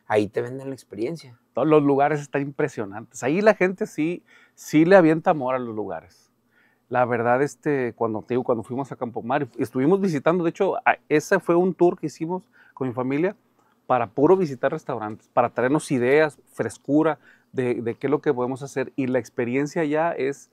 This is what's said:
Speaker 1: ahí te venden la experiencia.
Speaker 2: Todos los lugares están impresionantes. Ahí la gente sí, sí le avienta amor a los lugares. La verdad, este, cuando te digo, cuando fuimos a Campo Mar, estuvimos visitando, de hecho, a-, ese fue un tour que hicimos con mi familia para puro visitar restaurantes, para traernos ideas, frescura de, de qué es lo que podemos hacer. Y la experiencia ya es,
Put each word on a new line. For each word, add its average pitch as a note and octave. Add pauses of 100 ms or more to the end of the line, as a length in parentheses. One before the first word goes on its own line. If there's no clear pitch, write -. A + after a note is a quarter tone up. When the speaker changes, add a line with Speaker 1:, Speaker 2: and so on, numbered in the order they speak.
Speaker 1:
ahí G#2+
te A#2
venden C3
la C3+
experiencia. B2 (140)
Speaker 2:
Todos B2+
los D#3
lugares C#3+
están C#3+
impresionantes. B2
Ahí D3
la G#3
gente F#3+
sí, E3 (320)
sí -
le F#3
avienta D#3+
amor C3
a C3
los A#2+
lugares. F#2+ (640)
La B2
verdad, A#2+
este, C#3
cuando A2
te -
digo, B2
cuando A2+
fuimos B2+
a C#3
Campo A#2
Mar, C3 (120)
estuvimos C#3
visitando, E3+
de E3
hecho, E3+
a-, - (100)
ese D#3
fue E3+
un F3+
tour F3
que E3
hicimos E3+ (320)
con C3
mi B2
familia C#3 (500)
para B2
puro D3+
visitar C#3
restaurantes, A2
para A#2+
traernos C3
ideas, C#3 (120)
frescura C#3+ (320)
de, B2
de A2+
qué C#3
es C3+
lo D3
que D3+
podemos B2
hacer. C3+
Y C3+
la B2+
experiencia C3
ya D#3
es, -